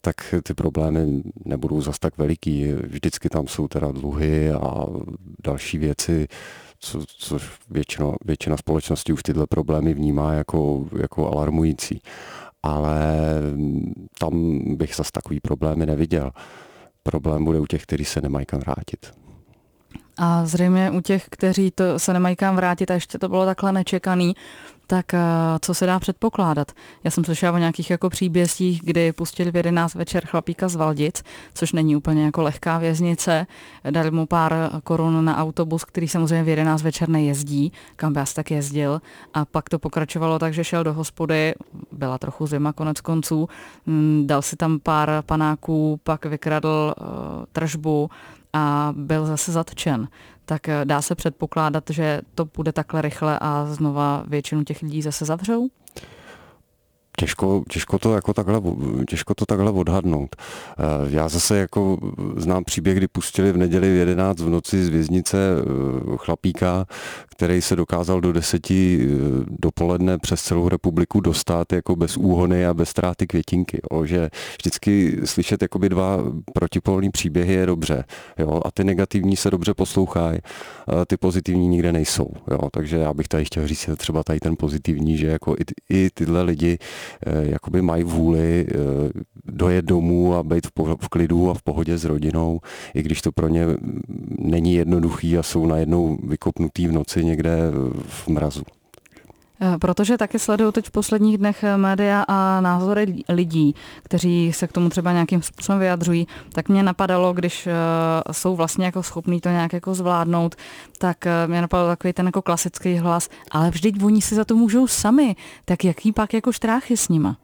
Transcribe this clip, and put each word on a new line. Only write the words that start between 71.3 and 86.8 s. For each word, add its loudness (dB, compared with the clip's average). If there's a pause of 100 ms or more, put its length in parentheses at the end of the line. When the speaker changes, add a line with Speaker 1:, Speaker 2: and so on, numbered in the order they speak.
Speaker 1:
jako 0
bez 0
úhony 4
a 2
bez 0
ztráty 0
květinky, 0 (120)
jo. 0
Že 0 (280)
vždycky 2
slyšet 0
jakoby 0
dva 2 (360)
protipolovný 0
příběhy 0
je 4
dobře, 0 (340)
jo. 0
A -2
ty 0
negativní 2
se 0
dobře 0
poslouchají, 0
eh, -4
ty 0
pozitivní 2
nikde 4
nejsou, 0 (220)
jo. -2
Takže -2
já 0
bych -4
tady 0
chtěl -4
říct -4
třeba -2
tady 0
ten -2
pozitivní, 0
že 0
jako 0
i, -4 (260)
i 4
tyhle 0
lidi, 2 (480)